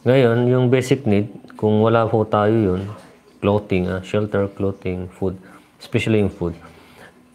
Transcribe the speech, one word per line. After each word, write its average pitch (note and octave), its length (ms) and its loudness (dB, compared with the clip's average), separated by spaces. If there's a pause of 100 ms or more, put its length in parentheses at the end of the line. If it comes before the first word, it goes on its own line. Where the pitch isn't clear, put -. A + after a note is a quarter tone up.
Ngayon, B2 400 4
yung B2+ 240 2
basic C3 340 0
need, G#2 240 0 (300)
kung G#2+ 240 2
wala A2+ 260 4
po A2 160 0
tayo G#2+ 300 2
yun, G2 320 0 (580)
clothing, G2 480 0
ah, F#2 80 -6
shelter, G2+ 480 -4
clothing, F#2+ 640 -6
food, F#2+ 240 -6 (400)
especially A2 400 -2
yung G2 160 2
food. E2+ 240 -6 (760)